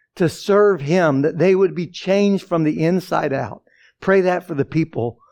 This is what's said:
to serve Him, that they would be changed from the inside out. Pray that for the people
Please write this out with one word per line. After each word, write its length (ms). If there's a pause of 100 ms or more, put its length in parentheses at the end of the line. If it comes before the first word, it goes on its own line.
(140)
to 140
serve 540
Him, 400
that 160
they 160
would 200
be 120
changed 580
from 200
the 200
inside 480
out. 300 (360)
Pray 220
that 260
for 80
the 120
people 520 (140)